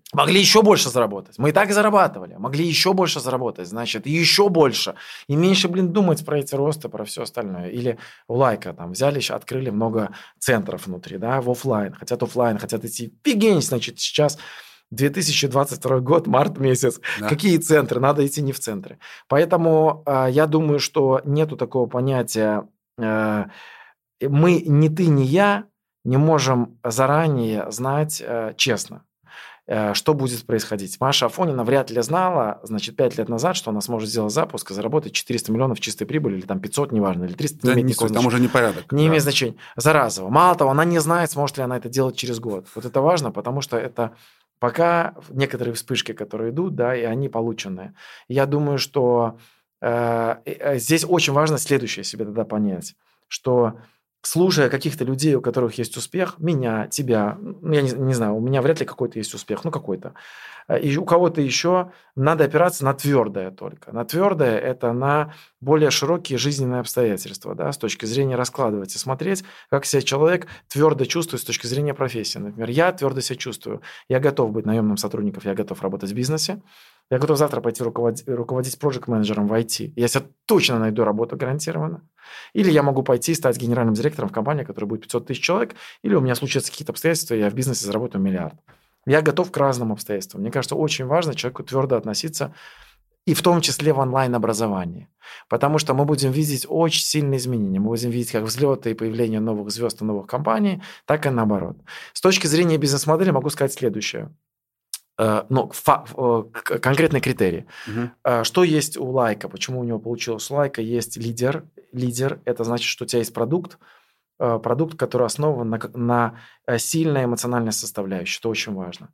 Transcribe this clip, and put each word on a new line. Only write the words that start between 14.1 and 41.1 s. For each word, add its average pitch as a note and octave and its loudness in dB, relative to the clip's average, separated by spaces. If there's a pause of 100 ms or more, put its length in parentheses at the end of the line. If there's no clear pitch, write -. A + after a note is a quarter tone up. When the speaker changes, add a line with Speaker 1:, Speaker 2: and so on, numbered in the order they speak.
Speaker 1:
две C3+ 0
тысячи D3 0
двадцать B2+ 0
второй C3 2
год, D3+ 2
март C#3 2
месяц. C3 2 (200)
Speaker 2:
Да. G#2 -2
Speaker 1:
Какие D#3+ 4
центры? D3+ 2
Надо D3 4
идти D3 -4
не C3+ -2
в B2+ -8
центры. G2+ -8 (280)
Поэтому, D#3+ 4
э, C3 2
я D3 4
думаю, D3+ 2
что C3 2
нету D3+ 0
такого B2 0
понятия, A#2 0 (320)
э, G#2+ 0 (760)
«мы, D#3+ 4
ни D3+ 6
ты, E3 2
ни C#3+ 6
я» G3+ 2 (420)
не B2+ 2
можем C3+ 4
заранее B2+ 0
знать, C#3+ -2
э, A2+ -4
честно, - -2 (640)
э, G#2+ 0
что D3+ 2
будет B2+ -4
происходить. G#2 -4
Маша C3 2
Афонина C3+ -2
вряд C3 2
ли A#2+ 0
знала, D#3 0
значит, G#2+ -6
пять B2+ 2
лет A2+ -2
назад, C3 0
что - -6
она G#2 -2
сможет A2 -4
сделать G#2+ -2
запуск C#3 -4
и - -10
заработать A#2 -2
четыреста - -4
миллионов A#2 0
чистой - -6
прибыли, B2+ -2
или F#2 -8
там F#2+ -4
пятьсот, C#3 -4
неважно, F#2+ 0
или F2+ -6
триста, - -6
Speaker 2:
Да, B2 0
Speaker 1:
не B2 4
имеет B2 2
Speaker 2:
не C3 2
Speaker 1:
никакого A2+ 0
Speaker 2:
суть, A2 0
там A#2+ 2
Speaker 1:
значения. B2 2
Speaker 2:
уже B2 4
не B2 6
порядок, A2 0
Speaker 1:
Не C#3+ 2
Speaker 2:
да. D#3 6
Speaker 1:
имеет D#3 4
значения. C3 0 (200)
За C#3+ 4
разово. G2+ 0
Мало E3+ 6
того, C#3+ 4
она D3 4
не E3+ 2
знает, E3 2